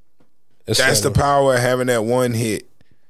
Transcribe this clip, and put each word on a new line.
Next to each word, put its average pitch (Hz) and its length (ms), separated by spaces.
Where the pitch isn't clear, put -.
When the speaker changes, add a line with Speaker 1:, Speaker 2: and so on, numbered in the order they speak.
Speaker 1:
That's 143 140
Speaker 2:
that's 127 200
the 139 100
Speaker 1:
funny. 143 120
Speaker 2:
power 143 320
of 123 60
having 127 260
that 120 180
one 123 300
hit. 110 320